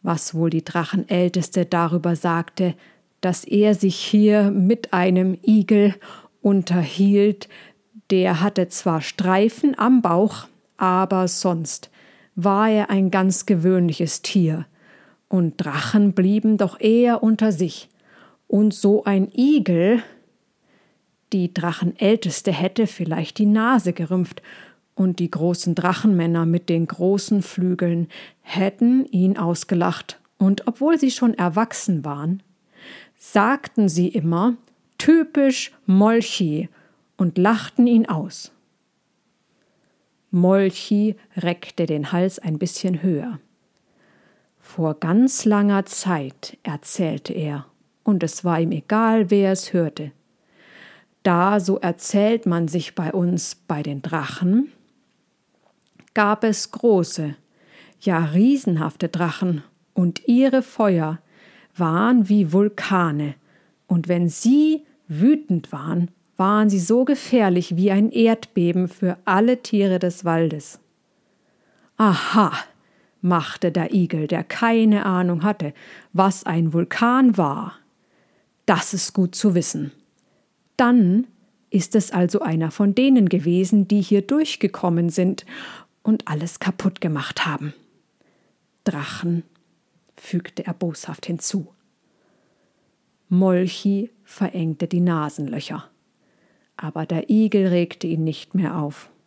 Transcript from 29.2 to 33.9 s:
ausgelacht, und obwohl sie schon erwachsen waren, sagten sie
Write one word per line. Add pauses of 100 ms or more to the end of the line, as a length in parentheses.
ausgelacht, (200)
und
obwohl
sie
schon
erwachsen
waren, (760)
sagten
sie